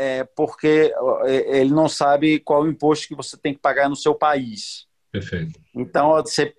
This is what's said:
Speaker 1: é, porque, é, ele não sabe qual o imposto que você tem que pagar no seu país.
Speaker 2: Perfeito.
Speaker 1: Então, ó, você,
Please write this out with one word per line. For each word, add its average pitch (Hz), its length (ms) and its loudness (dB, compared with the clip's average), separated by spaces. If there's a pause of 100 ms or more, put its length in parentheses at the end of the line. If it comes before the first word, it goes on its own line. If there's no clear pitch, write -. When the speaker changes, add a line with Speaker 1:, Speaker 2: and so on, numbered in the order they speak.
(200)
Speaker 1:
é, 131 40 -6
porque, 156 680 2 (360)
é, 135 340 2
ele 135 100 4
não 156 160 4
sabe 143 540 2
qual 147 220 2
o 160 40 0
imposto 151 420 0
que 156 60 -14
você 139 220 -14
tem 147 160 -4
que - 80 -12
pagar 139 300 0
no 143 40 -4
seu 147 200 0
país. 135 720 -4 (260)
Speaker 2:
Perfeito. 82 480 -8 (140)
Speaker 1:
Então, 143 340 0
ó, 156 140 4
você, - 360 -4